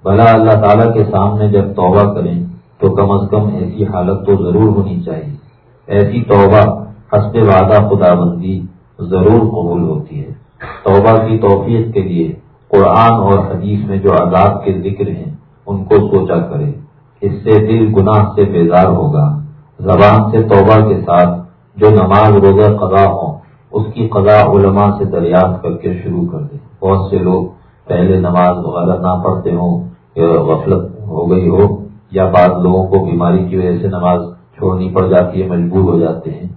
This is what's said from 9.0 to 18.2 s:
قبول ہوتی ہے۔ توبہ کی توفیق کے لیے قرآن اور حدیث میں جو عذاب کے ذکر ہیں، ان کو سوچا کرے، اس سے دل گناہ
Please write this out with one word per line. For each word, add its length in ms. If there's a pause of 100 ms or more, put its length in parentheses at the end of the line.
قبول 420
ہوتی 420
ہے۔ 100 (500)
توبہ 440
کی 100
توفیق 560
کے 60
لیے 320 (360)
قرآن 440
اور 260
حدیث 500
میں 80
جو 160
عذاب 520
کے 160
ذکر 280
ہیں، 260 (320)
ان 180
کو 100
سوچا 440
کرے، 340 (480)
اس 120
سے 340
دل 300
گناہ 380